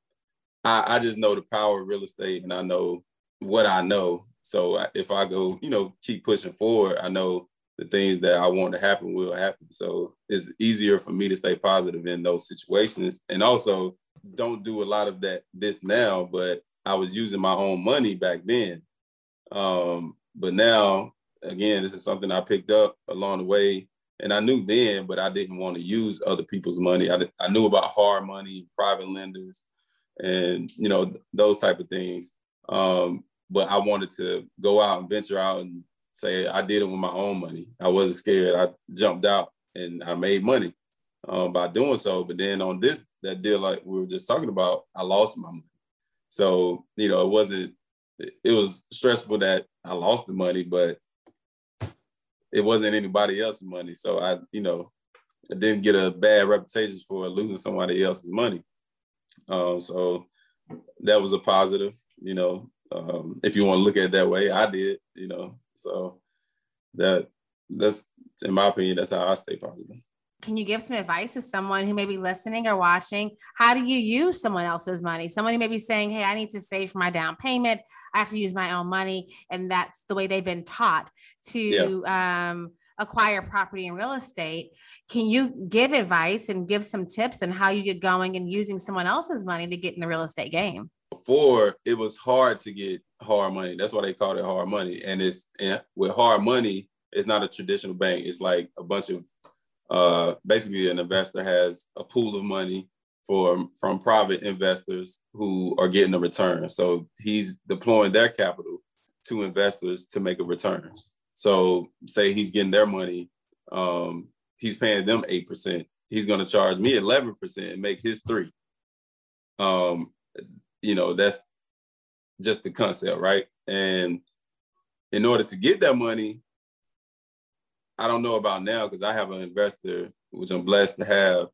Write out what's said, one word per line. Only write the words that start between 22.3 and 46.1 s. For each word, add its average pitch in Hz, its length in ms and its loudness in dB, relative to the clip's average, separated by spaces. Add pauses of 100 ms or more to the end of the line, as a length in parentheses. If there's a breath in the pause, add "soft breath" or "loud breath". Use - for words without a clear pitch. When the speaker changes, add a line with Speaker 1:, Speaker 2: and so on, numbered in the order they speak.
Speaker 1:
I 92 100 0
picked 98 300 -2
up 107 260 4 (100)
along 95 320 -4
the 92 60 -4
way. 98 420 2 (340)
And 101 120 -2
I 104 60 2
knew 113 260 2
then, 104 400 2
but 92 140 -6
I 95 100 0
didn't 92 280 -6
want 92 180 -6
to 85 60 -10
use 104 440 -4
other 95 180 0
people's 90 360 -6
money. 90 320 2
I, 90 160 0 (120)
I 92 100 -2
knew 110 160 4
about 98 260 4
hard 101 340 2
money, 95 420 -14 (100)
private 95 320 -2
lenders, 95 540 -12 (600)
and, 90 540 -2
you 107 100 0
know, 92 260 2 (200)
those 104 240 6
type 92 240 0
of 87 80 -14
things. 90 420 -8 (380)
Um, 92 560 0 (240)
but 95 200 2
I 101 80 2
wanted 101 340 0
to 87 380 -6 (120)
go 101 200 4
out 98 200 4
and 90 80 -10
venture 104 280 -4
out 95 220 0
and 87 240 -12 (300)
say, 92 340 -2
"I 92 140 0
did 104 200 0
it 101 40 0
with 95 140 -4
my 90 120 -2
own 98 300 -2
money." 82 260 -12 (120)
I 92 100 0
wasn't 92 260 4
scared. 92 400 2
I 90 180 2 (200)
jumped 90 320 0
out 101 260 2 (240)
and 87 280 -10
I 85 120 -4
made 95 280 0
money, 110 300 2 (540)
um, 90 260 -2
by 87 140 0
doing 117 300 2
so. 92 260 -2
But 87 140 -10
then 98 240 -2
on 92 180 -4
this, 143 240 0 (180)
that 95 200 -8
deal, 104 180 2
like 95 260 -2
we 95 140 -6
were 92 80 -4
just 92 200 -8
talking 131 220 0
about, 92 360 0 (100)
I 92 80 -6
lost 101 340 2
my 85 140 -12
money. 82 120 -16 (680)